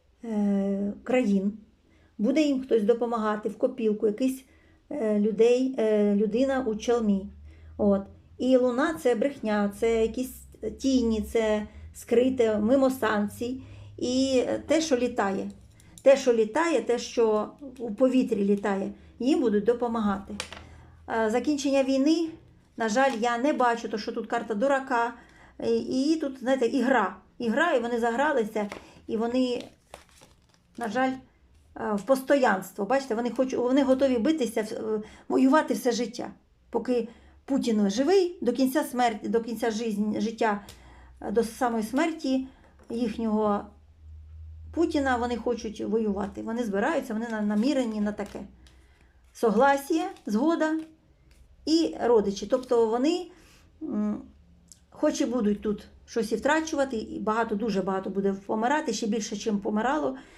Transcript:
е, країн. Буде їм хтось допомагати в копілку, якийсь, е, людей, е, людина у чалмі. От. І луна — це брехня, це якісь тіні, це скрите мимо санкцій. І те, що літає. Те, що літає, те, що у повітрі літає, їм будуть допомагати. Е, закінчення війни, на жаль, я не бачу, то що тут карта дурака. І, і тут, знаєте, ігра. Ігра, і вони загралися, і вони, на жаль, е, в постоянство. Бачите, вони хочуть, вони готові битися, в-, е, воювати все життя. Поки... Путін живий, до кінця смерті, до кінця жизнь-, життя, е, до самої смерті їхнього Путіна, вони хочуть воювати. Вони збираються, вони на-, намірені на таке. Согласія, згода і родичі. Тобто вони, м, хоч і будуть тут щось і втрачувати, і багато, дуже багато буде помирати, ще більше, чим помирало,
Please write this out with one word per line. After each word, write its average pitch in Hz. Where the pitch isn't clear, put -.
е, 202
країн. 208
Буде 262
їм 277
хтось 226
допомагати 226
в -
копілку, 220
якийсь, 262
е, 214
людей, 240
е, 208
людина 254
у 220
чалмі. 214
От. 202
І 254
луна — 254
це 247
брехня, 214
це 226
якісь 240
тіні, 226
це 214
скрите 240
мимо 262
санкцій. 220
І 262
те, 320
що 294
літає. 202
Те, 269
що 262
літає, 233
те, 240
що 214
у 233
повітрі 247
літає, 202
їм 302
будуть 208
допомагати. 226
Е, 220
закінчення 277
війни, 285
на 226
жаль, 262
я 240
не 285
бачу, 233
то 214
що 220
тут 226
карта 233
дурака. 262
І, 254
і 320
тут, 277
знаєте, 254
ігра. 233
Ігра, 269
і 254
вони 233
загралися, 233
і 233
вони, 240
на 233
жаль, 254
е, -
в 196
постоянство. 254
Бачите, 262
вони 240
хочуть, 262
вони 262
готові 262
битися, 233
в-, 208
е, 214
воювати 269
все 240
життя. 208
Поки... 233
Путін 214
живий, 349
до 240
кінця 262
смерті, 233
до 226
кінця 233
жизнь-, 214
життя, 214
е, 226
до 226
самої 226
смерті 262
їхнього 214
Путіна, 294
вони 240
хочуть 226
воювати. 208
Вони 233
збираються, 226
вони 226
на-, 214
намірені 220
на 208
таке. 202
Согласія, 277
згода 311
і 320
родичі. 202
Тобто 247
вони, 302
м, 208
хоч -
і 269
будуть 214
тут 208
щось 226
і 214
втрачувати, 277
і -
багато, 220
дуже 196
багато 190
буде 196
помирати, 247
ще 226
більше, 214
чим 208
помирало, 262